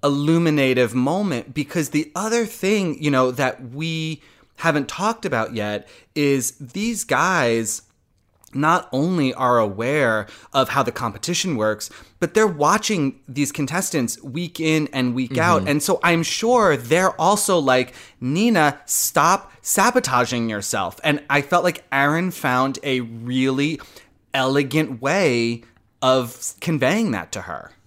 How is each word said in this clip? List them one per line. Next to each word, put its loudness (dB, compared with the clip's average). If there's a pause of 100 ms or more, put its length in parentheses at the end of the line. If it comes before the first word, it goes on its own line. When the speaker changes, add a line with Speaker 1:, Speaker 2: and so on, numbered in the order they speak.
Speaker 1:
illuminative 2
moment, -2
because -4
the -2
other -2
thing, -2
you 0
know, 4
that -4
we -6 (340)
haven't 0
talked -4
about -2
yet -6 (260)
is 0
these -6
guys 0 (720)
not 0
only 0
are 2
aware 0 (260)
of 0
how 0
the -2
competition -4
works, -2 (300)
but -4
they're 6
watching 0
these -4
contestants -4
week -8
in 0
and -2
week -4
out. 2
Speaker 2:
Mm-hmm. -4
Speaker 1:
And 0
so 0
I'm 2
sure 2
they're 0
also 2
like, 2 (260)
"Nina, 2
stop 0 (100)
sabotaging 0
yourself." -6
And 0
I 2
felt 0
like -2
Aaron 0
found -2
a -2
really -2 (540)
elegant 0
way 0 (400)
of 2
s-, -12
conveying 0
that -6
to -10
her. -12 (160)